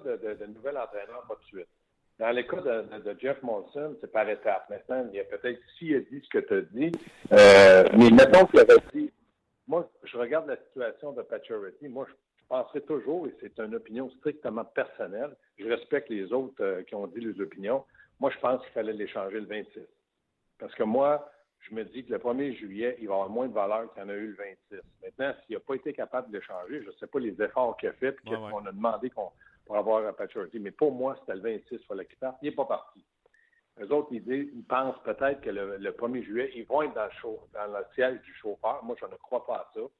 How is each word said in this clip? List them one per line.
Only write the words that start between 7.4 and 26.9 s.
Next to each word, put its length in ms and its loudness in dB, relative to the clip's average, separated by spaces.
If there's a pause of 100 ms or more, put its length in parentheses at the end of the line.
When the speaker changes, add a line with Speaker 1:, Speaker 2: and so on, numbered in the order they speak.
Speaker 1:
mais 140 12
mettons 340 12
qu'il 140 8
avait 160 12 (180)
dit, 160 -6 (560)
moi, 240 -4 (140)
je 140 -14
regarde 300 -4
la 100 -6
situation 560 -10
de 80 -10
Pacioretty, 680 -12
moi, 220 -12
je 40 -20 (360)
penserais 320 -6
toujours, 460 -6
et 120 -12
c'est 200 -18
une 140 -8
opinion 440 -10
strictement 480 -8
personnelle, 720 -8 (220)
je 100 -14
respecte 420 -4
les 240 -6
autres, 280 -6
euh, 220 -4
qui 120 -16
ont 120 -8
dit 140 -14
leurs 180 -8
opinions, 460 -6 (340)
moi, 120 -2
je 80 -14
pense 240 -2
qu'il 100 -20
fallait 180 -4
l'échanger 480 -8
le 60 -10
vingt-six. 420 -14 (720)
Parce 180 -16
que 80 -4
moi, 480 2 (380)
je 40 -18
me 120 -8
dis 180 -16
que 80 -18
le 80 -4
premier 340 -4
juillet, 460 -8
il 80 -12
va 60 -4
avoir 160 -2
moins 180 -4
de 60 -12
valeur 400 -4
qu'il 100 -16
y 20 -14
en 40 -12
a 40 -10
eu 140 -10
le 80 -14
vingt-six. 480 -18 (180)
Maintenant, 320 -8 (120)
s'il 100 -10
n'a 60 -10
pas 140 -8
été 180 -10
capable 380 -10
de 80 -10
l'échanger, 420 -14
je 60 -20
ne 120 -18